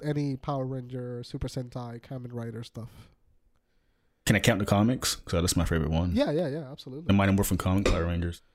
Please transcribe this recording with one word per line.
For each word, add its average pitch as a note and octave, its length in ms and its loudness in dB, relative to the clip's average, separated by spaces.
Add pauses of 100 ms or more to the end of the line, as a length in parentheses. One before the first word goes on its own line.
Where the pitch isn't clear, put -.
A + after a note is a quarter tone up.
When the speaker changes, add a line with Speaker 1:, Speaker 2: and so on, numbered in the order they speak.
Speaker 1:
any C#3+ 340 0
Power C3+ 300 -4
Ranger, B2 560 -8
Super C3+ 240 -8
Sentai, B2 540 -8
Kamen B2 320 -10
Rider A#2 300 -8
stuff? A#2 260 -12 (1400)
Speaker 2:
Can A2 80 6
I G2 40 4
count G#2+ 200 4
the G#2 60 0
comics? G#2+ 500 2
'Cause - 260 -2
that's F2 140 0
my E2 100 4
favorite D#2+ 240 0
one. E2+ 240 2
Speaker 1:
Yeah, B3 180 2
yeah, D#3+ 180 0
yeah, C#3+ 220 -8
absolutely. D3 360 -12
Speaker 2:
The G2 60 4
Mighty G2 180 6
Morphin G2 260 2
comic F#2+ 280 2
Power E2+ 200 4
Rangers. E2+ 360 -2 (140)